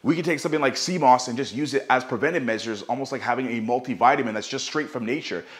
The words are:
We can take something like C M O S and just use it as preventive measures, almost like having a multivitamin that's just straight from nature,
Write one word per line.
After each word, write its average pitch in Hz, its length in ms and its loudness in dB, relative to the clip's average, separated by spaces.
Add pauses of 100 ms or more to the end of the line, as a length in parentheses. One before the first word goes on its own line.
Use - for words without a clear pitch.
We 151 100 4
can 165 100 0
take 160 140 0
something 156 220 0
like 135 160 2
C - 180 -2
M 170 80 0
O 127 120 10
S 123 120 2
and 120 100 -4
just 120 160 -4
use 135 220 -4
it 135 160 2
as 131 140 4
preventive 156 400 0
measures, 113 380 -2
almost 131 280 -4
like 120 120 -6
having 123 260 -2
a 117 120 -2
multivitamin 123 720 2
that's 107 120 -4
just 135 200 -6
straight 151 220 -4
from 120 160 -6
nature, 113 400 -4 (160)